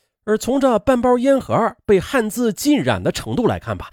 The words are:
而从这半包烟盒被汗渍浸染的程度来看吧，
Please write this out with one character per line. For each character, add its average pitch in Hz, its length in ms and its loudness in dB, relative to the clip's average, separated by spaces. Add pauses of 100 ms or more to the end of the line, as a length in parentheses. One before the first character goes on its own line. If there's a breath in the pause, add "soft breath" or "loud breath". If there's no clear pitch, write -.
(260)
而 214 120 0
从 269 220 -2
这 254 180 4
半 247 240 0
包 247 160 4
烟 262 240 2
盒 196 340 -2 (100)
被 196 140 4
汗 220 300 -2
渍 226 240 -2
浸 285 280 0
染 113 200 0
的 92 100 -2
程 - 240 -6
度 185 120 -2
来 101 100 -2
看 104 180 -8
吧， - 180 -12